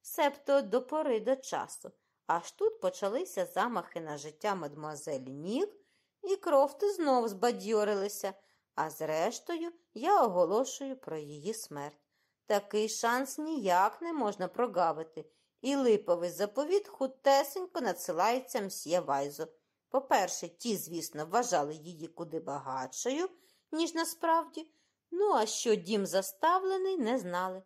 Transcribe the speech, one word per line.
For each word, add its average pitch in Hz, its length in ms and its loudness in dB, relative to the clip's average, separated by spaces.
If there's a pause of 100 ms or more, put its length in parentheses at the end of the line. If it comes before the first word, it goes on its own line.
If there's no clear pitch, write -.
Себто 285 600 2
до 220 200 0
пори 277 380 0
до 240 160 2
часу. - 560 -8 (360)
Аж 170 240 0
тут 440 300 0
почалися 196 640 -2
замахи 185 560 -2
на 151 160 -6
життя 156 380 -4
мадмуазель 151 640 -6
Нік, 165 500 -4 (540)
і 392 120 0
Крофти 294 560 2
знов 277 360 2
збадьорилися, 202 1040 0 (420)
а 156 140 0
зрештою 202 840 -2 (220)
я 330 300 4
оголошую 226 760 2
про 160 200 -8
її 151 360 -8
смерть. 147 540 -10 (380)
Такий 214 440 0
шанс 247 480 0
ніяк 226 640 2
не 339 120 -4
можна 208 340 -2
прогавити, 170 760 0 (360)
і 269 140 0
липовий 202 540 4
заповіт 269 580 0
хутесенько 277 920 2
надсилається 208 800 0
мсьє 180 380 -2
Вайзу. 143 480 -2 (420)
По-перше, 247 580 0
ті, 208 300 -4
звісно, 151 480 -6
вважали 165 480 0
її 160 340 -12
куди 143 320 -8
багатшою, 139 880 -4 (420)
ніж 320 220 -2
насправді. 330 800 0 (400)
Ну, 392 220 2
а 220 120 4
що 220 300 2
дім 196 300 0
заставлений, 370 920 2
не 254 220 2
знали. 185 460 -4